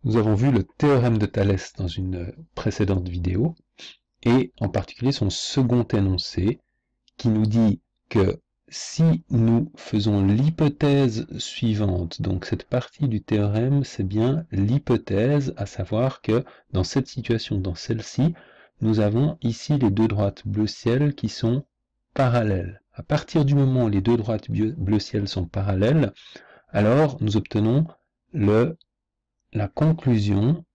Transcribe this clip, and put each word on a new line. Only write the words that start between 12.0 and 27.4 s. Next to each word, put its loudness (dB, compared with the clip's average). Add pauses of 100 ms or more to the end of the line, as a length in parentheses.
donc -4
cette -6
partie -4
du -2
théorème, 0
c'est -6
bien 0
l'hypothèse, 0
à -6
savoir -4
que 0 (260)
dans 0
cette -2
situation, -4
dans -4
celle-ci, -2 (460)
nous 2
avons 0
ici -2
les 2
deux 2
droites -2
bleu -2
ciel 0
qui -6
sont -2 (480)
parallèles. 0 (140)
À -14
partir -2
du 2
moment 2
où 0
les 0
deux 2
droites -4
bleu, -2
bleu 0
ciel -4
sont -6
parallèles, 0 (560)
alors 2
nous 0
obtenons 0 (460)